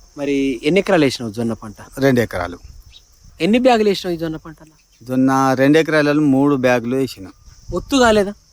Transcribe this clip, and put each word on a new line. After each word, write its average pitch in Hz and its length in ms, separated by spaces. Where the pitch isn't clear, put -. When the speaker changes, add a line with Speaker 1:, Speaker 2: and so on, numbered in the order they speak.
Speaker 1:
మరి 139 460
ఎన్ని 170 160
ఎకరాలు 180 240
వేసినావు 117 280
జొన్న 117 200
పంట? 107 220
Speaker 2:
రెండు 131 220
ఎకరాలు. 87 380
Speaker 1:
ఎన్ని 202 180
బ్యాగులు 240 300
వేసినావు 180 280
ఈ - 20
జొన్న 160 180
పంటలో? - 680
Speaker 2:
జొన్న 131 520
రెండు 143 200
ఎకరాలలో 151 440
మూడు 143 320
బ్యాగులు 123 420
వేసినాం. 98 360
Speaker 1:
ఒత్తు 185 220
కాలేదా? 214 360